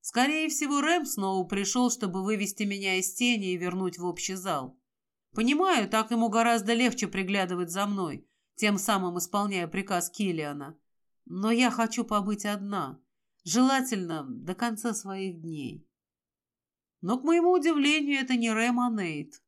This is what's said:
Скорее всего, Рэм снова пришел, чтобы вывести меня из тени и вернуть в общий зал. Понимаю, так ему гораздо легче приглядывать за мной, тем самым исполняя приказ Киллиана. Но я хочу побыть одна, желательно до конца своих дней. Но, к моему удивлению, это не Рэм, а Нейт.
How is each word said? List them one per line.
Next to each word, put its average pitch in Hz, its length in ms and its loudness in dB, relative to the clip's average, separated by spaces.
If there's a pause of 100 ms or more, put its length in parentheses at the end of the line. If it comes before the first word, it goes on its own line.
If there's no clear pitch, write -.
Скорее 302 480 2
всего, 285 320 0
Рэм 330 240 2
снова 190 400 -2
пришел, 202 460 2
чтобы 190 320 -4
вывести 208 400 -2
меня 196 320 0
из 185 180 0
тени 226 380 2
и 180 60 -2
вернуть 180 400 -2
в 175 80 -6
общий 180 300 -4
зал. 165 440 -4 (560)
Понимаю, 294 540 2
так 220 220 0
ему 233 180 2
гораздо 226 440 2
легче 233 340 2
приглядывать 185 640 -2
за 190 160 -2
мной, 196 420 -4 (280)
тем 208 220 2
самым 185 420 0
исполняя 196 480 -2
приказ 185 420 -2
Киллиана. 156 720 -4 (460)
Но 196 260 -2
я 240 180 4
хочу 226 340 -2
побыть 208 420 -2
одна, 196 540 -4 (440)
желательно 208 800 2
до 135 320 -8
конца 226 380 -4
своих 190 480 -6
дней. 139 460 -8 (1120)
Но, 214 180 0
к 254 40 -10
моему 339 280 6
удивлению, 294 680 4
это 254 160 0
не 233 160 2
Рэм, 240 280 2
а 247 100 2
Нейт. 160 580 -4